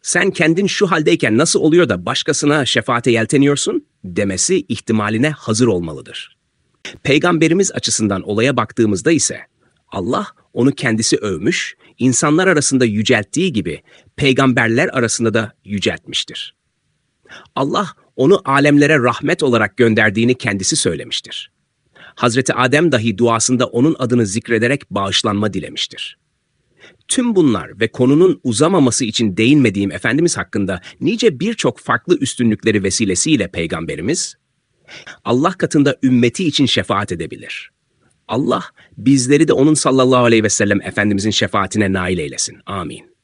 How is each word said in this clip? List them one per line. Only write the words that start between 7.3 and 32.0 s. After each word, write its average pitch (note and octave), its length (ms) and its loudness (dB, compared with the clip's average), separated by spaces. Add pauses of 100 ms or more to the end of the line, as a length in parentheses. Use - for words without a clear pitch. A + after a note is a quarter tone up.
açısından G2+ 500 -2
olaya A#2 360 0
baktığımızda A2 540 0
ise - 280 0 (540)
Allah G3 340 -4 (260)
onu C3 180 2
kendisi A2+ 460 -2
övmüş, G2+ 580 -4 (220)
insanlar D3+ 500 2
arasında C3+ 380 2
yücelttiği A2+ 680 0
gibi F2 280 -6 (340)
peygamberler C3 760 2
arasında A2+ 400 -2
da A#2 200 -2 (120)
yüceltmiştir. - 880 -6 (1000)
Allah - 320 -2 (280)
onu D3+ 300 4
alemlere C#3+ 540 4
rahmet C3 440 0
olarak A2+ 340 0
gönderdiğini A2+ 580 2
kendisi G2+ 400 -4
söylemiştir. - 760 -6 (640)
Hazreti B2 380 0
Adem C#3 380 2
dahi A2 260 0
duasında A#2+ 480 2
onun C3 340 0
adını A#2+ 260 0
zikrederek A#2 680 -2
bağışlanma G2+ 600 -2
dilemiştir. - 640 -10 (920)
Tüm A#3+ 280 0
bunlar C3+ 440 0
ve A2+ 80 0
konunun D3 560 2
uzamaması C3 600 2
için G#2+ 320 -2
değinmediğim A2 540 2
Efendimiz B2 460 -2
hakkında F#2+ 440 -6 (200)
nice F3+ 380 0
birçok G3 400 -4
farklı C3+ 380 -2